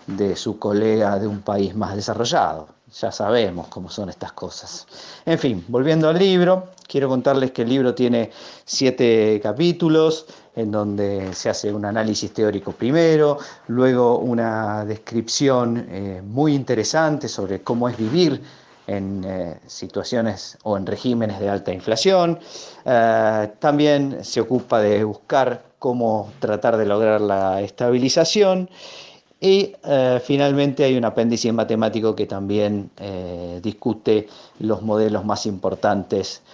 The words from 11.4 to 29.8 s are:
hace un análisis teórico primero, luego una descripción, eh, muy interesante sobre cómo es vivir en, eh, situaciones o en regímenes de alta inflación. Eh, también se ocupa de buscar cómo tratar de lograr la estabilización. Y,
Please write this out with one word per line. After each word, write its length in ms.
hace 240
un 100
análisis 500
teórico 380
primero, 680
luego 520
una 680
descripción, 1040
eh, 340
muy 320
interesante 720
sobre 340
cómo 280
es 80
vivir 440
en, 380
eh, 420
situaciones 960
o 140
en 80
regímenes 560
de 80
alta 240
inflación. 680
Eh, 720
también 640
se 160
ocupa 400
de 240
buscar 580
cómo 640
tratar 380
de 80
lograr 340
la 420
estabilización. 1080
Y, 440